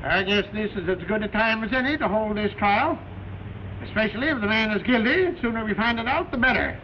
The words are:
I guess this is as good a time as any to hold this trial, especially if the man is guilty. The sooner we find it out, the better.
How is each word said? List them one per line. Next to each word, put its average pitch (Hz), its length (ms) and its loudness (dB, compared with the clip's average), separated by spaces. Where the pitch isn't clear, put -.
I 175 200 2
guess 196 300 2
this 208 220 -2
is 180 120 -4
as 185 100 2
good 208 160 0
a 208 40 -4
time 220 360 2
as 214 100 -2
any 262 240 2
to 226 100 -2
hold 214 300 0
this 208 200 0
trial, 220 420 2
especially 220 440 -2
if 302 120 0
the 208 80 -2
man 220 240 2
is 202 120 0
guilty. 254 480 4
The - 100 -6
sooner 226 240 -2
we 214 80 -2
find 226 260 0
it 226 80 -4
out, 302 240 0
the 277 60 -4
better. 240 460 2